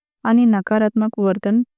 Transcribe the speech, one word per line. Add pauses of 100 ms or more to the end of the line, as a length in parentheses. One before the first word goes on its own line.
(240)
आणि
नकारात्मक
वर्तन (160)